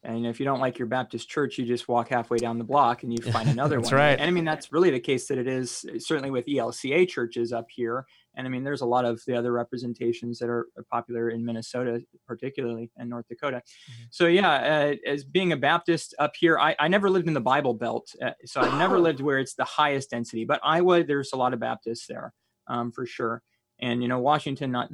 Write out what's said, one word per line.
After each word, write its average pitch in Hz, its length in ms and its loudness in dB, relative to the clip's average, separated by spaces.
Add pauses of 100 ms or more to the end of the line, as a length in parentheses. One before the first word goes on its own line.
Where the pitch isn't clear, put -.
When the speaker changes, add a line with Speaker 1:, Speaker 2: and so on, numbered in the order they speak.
Speaker 1:
and 117 220 -4
if 117 120 -6
you 139 80 -2
don't 135 140 0
like 127 180 -2
your 127 80 -4
Baptist 120 420 -4
church, 139 300 -2
you 123 80 -2
just 120 220 -2
walk 120 200 2
halfway 120 300 0
down 117 180 -2
the 117 80 -4
block 123 380 2
and 117 100 -4
you 117 200 -2
find 113 160 2
Speaker 2:
<laughs> 131 80 2
Speaker 1:
another 143 220 2
Speaker 2:
That's 120 120 -2
Speaker 1:
one. 135 80 4
Speaker 2:
right. 147 200 6
Speaker 1:
And 143 40 0
I 160 80 2
mean, 170 140 2
that's 156 280 -4
really 170 200 6
the 127 80 0
case 127 260 -2
that 139 120 0
it 127 100 -2
is, 127 440 -4
uh, 113 60 -8
certainly 135 320 -2
with 123 160 -2
E 143 140 0
L 117 100 0
C 135 220 -4
A 180 120 6
churches 120 480 -2
up 117 160 -6
here. 123 380 -4 (300)
And 127 100 -8
I 131 40 -6
mean, 127 120 -4
there's 139 180 -4
a 127 60 -2
lot 123 180 2
of 117 220 -2
the 123 100 -2
other 120 140 0
representations 120 880 -4
that 120 100 -4
are 120 200 -4 (200)
popular 117 420 -4
in 117 140 -6
Minnesota, 117 560 -4 (280)
particularly 117 680 -8
in 123 120 -10
North 117 200 -10
Dakota. 127 280 -6
Speaker 2:
Mm-hmm. - 540 -16
Speaker 1:
So 175 180 2
yeah, 180 240 6
uh, 147 420 2 (100)
as 143 200 -2
being 175 260 0
a 151 60 2
Baptist 160 640 2
up - 180 0
here, 165 220 4
I, 156 180 4
I 147 80 4
never 196 240 4
lived 185 160 2
in 160 80 0
the 135 60 0
Bible 127 340 2
Belt. 117 480 -6
Uh, 127 80 -2 (160)
so - 140 -4
I 127 180 2
never 185 220 4
Speaker 2:
<laughs> 170 80 6
Speaker 1:
lived 135 120 0
where 139 200 2
it's 131 140 -6
the 127 100 -2
highest 143 460 0
density, 113 340 -6
but 143 180 0
Iowa, 175 400 4
there's 143 300 -2
a 135 40 -6
lot 127 160 2
of 123 60 -4
Baptists 117 480 -6
there, 120 260 -12 (360)
um, 120 240 -4
for 131 120 -8
sure. 113 380 -6 (380)
And, 123 200 -2
you 123 80 -2
know, 127 120 0
Washington, 139 500 0
not, 123 240 -4